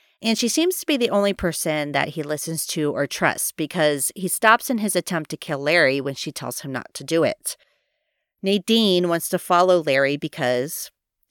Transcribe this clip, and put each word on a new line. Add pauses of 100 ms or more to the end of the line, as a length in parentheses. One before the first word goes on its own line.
(220)
and
she
seems
to
be
the
only
person
that
he
listens
to
or
trusts
because
he
stops
in
his
attempt
to
kill
Larry
when
she
tells
him
not
to
do
it. (840)
Nadine
wants
to
follow
Larry
because (420)